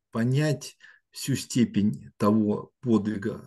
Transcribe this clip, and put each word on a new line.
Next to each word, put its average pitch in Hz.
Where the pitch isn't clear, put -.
понять 135
всю -
степень -
того 104
подвига 107